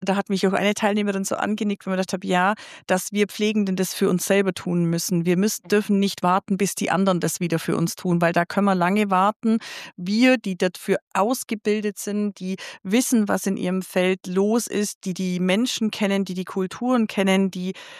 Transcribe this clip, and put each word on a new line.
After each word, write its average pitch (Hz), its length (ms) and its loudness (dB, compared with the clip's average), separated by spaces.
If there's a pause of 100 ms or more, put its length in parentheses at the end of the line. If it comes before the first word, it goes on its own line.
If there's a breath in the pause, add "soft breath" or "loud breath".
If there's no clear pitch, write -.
da 190 140 0
hat 196 140 -4
mich 196 180 0
auch 185 60 2
eine 202 200 2
Teilnehmerin 202 500 0
so - 120 -2
angenickt, 208 500 -2
wo 190 60 -4
ich 185 40 0
gedacht 185 180 -2
hab, 185 100 -6
"Ja, 190 300 2 (340 loud breath)
dass 185 240 0
wir 202 160 2
Pflegenden 208 480 0
das 185 180 -2
für 190 160 2
uns 185 160 0
selber 196 280 2
tun 175 320 0
müssen. 170 400 0
Wir 175 120 2
müssen, 202 300 -2
dürfen 208 320 2
nicht 196 240 0
warten, 185 340 2
bis 196 180 0
die - 160 -2
anderen 185 280 2
das 165 200 -2
wieder 165 200 0
für - 180 -2
uns 170 180 0
tun, 175 260 0
weil 170 120 2
da 170 120 2
können 196 200 0
wir 190 100 4
lange 196 340 2
warten." 208 500 2 (380 loud breath)
Wir, 233 400 4
die 190 200 -4
dafür 185 400 0 (160)
ausgebildet 208 840 0
sind, 208 420 -4
die 185 180 -6 (260 loud breath)
wissen, 214 440 2
was 190 180 0
in 196 120 -2
ihrem 185 240 -2
Feld 185 460 -2
los 208 400 0
ist, - 380 -4
die 190 80 -4
die 180 260 -2
Menschen 208 520 0
kennen, 196 340 -2
die 190 80 -8
die 180 120 -6
Kulturen 226 640 -2
kennen, 196 440 2
die, 185 220 -6 (260 loud breath)